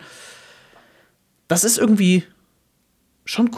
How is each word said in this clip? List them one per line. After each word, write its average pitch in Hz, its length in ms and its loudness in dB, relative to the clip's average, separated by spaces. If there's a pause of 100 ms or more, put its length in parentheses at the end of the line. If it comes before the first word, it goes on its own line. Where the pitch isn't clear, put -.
(1500)
Das 170 160 -2
ist - 140 -2
irgendwie 190 460 2 (1000)
schon 233 340 -2